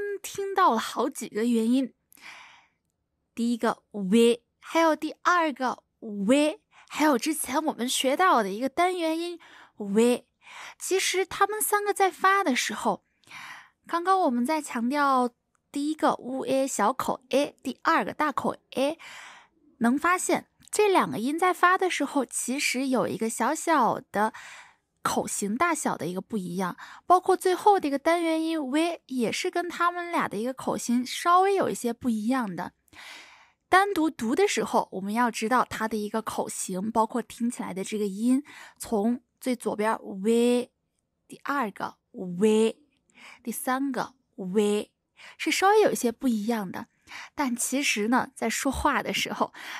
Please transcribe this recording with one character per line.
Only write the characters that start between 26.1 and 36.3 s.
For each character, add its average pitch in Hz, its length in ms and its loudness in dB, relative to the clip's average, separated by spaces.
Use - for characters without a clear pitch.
个 185 80 -6
不 - 160 -6
一 175 180 -6
样， 180 220 -4
包 359 140 8
括 370 160 2
最 370 180 2
后 392 240 4
这 311 120 -2
个 277 100 -2
单 339 240 2
元 320 180 0
音 320 280 -4
喂 320 380 0
也 247 220 -2
是 359 220 -4
跟 349 160 -2
他 349 240 0
们 349 180 -6
俩 302 200 0
的 - 80 -6
一 220 80 -4
个 262 80 -4
口 - 240 -4
型 240 280 0
稍 349 360 4
微 392 140 4
有 349 140 2
一 - 60 -4
些 233 160 -4
不 240 180 -4
一 220 180 -2
样 240 280 -2
的。 175 160 -8
单 392 260 4
独 320 160 2
读 226 240 -4
的 - 140 4
时 214 160 0
候， - 300 0
我 190 80 -6
们 196 100 -6
要 233 180 2
知 220 200 -4
道 247 160 2
它 - 240 -6
的 220 80 -4
一 208 100 -4
个 220 140 -4
口 - 260 -6